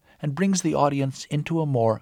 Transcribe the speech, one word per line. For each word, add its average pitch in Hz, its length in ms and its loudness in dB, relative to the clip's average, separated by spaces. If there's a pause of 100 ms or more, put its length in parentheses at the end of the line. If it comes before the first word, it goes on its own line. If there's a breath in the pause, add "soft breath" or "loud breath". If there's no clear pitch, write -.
(220 soft breath)
and 143 140 -4
brings 190 260 2
the 156 120 0
audience 139 520 0
into 151 340 -2
a 156 60 -2
more 113 360 2